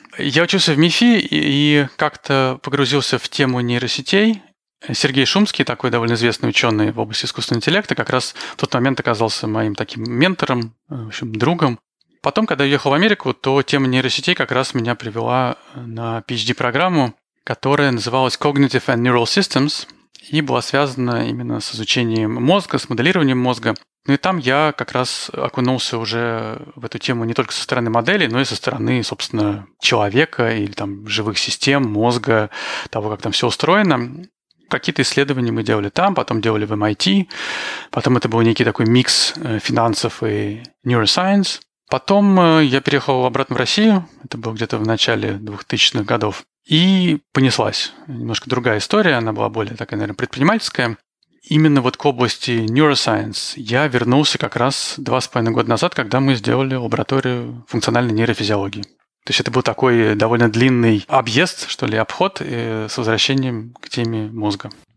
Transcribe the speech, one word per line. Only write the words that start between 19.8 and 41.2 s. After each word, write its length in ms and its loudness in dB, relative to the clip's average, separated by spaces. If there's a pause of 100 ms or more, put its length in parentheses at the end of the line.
и 100 0
была 220 0
связана 640 0
именно 320 -6
с 140 -10
изучением 680 -2
мозга, 360 2
с 100 -8
моделированием 500 2
мозга. 360 -2 (320)
Ну 80 2
и 20 4
там 220 0
я 360 2
как 180 -8
раз 420 -4
окунулся 640 -2
уже 600 -4 (160)
в 120 -12
эту 120 -10
тему 280 -2
не 80 -2
только 180 -2
со 100 -6
стороны 280 -2
моделей, 380 2
но 120 0
и 60 0
со 100 -4
стороны, 480 -2
собственно, 640 -4 (160)
человека 760 2
или 160 -2
там 340 -8
живых 300 -4
систем, 460 0
мозга, 680 2 (400)
того, 220 -4
как 100 -6
там 120 -6
всё 160 0
устроено. 760 0 (440)
Какие-то 340 -2
исследования 480 0
мы 140 -2
делали 240 0
там, 260 0
потом 260 -2
делали 240 0
в 80 -6
M 120 -2
I 100 0
T, 320 2 (640)
потом 260 2
это 120 0
был 140 0
некий 200 4
такой 240 0
микс, 480 2
э, 260 -6
финансов 640 -2
и 400 -4 (240)
neuroscience. 720 2 (300)